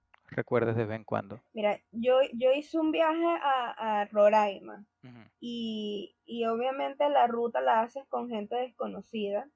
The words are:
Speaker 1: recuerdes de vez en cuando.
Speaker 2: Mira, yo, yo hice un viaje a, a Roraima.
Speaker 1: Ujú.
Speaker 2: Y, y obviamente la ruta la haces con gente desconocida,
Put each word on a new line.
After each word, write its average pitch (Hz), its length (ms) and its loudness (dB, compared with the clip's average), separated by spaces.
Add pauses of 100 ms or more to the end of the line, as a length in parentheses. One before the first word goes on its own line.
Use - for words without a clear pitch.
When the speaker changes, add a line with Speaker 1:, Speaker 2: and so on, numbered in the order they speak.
(280)
Speaker 1:
recuerdes 117 460 0
de 113 120 0
vez 110 100 -6
en 110 80 -12
cuando. 104 360 -6 (120)
Speaker 2:
Mira, 208 260 -2 (140)
yo, 233 220 2 (180)
yo 247 200 2
hice 294 260 -2
un 311 120 2
viaje 320 320 2 (200)
a, 233 580 -2
a 202 60 0
Roraima. 208 800 2 (180)
Speaker 1:
Ujú. 120 160 -18 (200)
Speaker 2:
Y, 220 840 -8
y 233 220 -6
obviamente 269 640 -2
la 254 160 4
ruta 233 340 -2
la 247 220 4
haces 254 260 -8
con 240 220 -6
gente 214 260 -6
desconocida, 214 1000 -6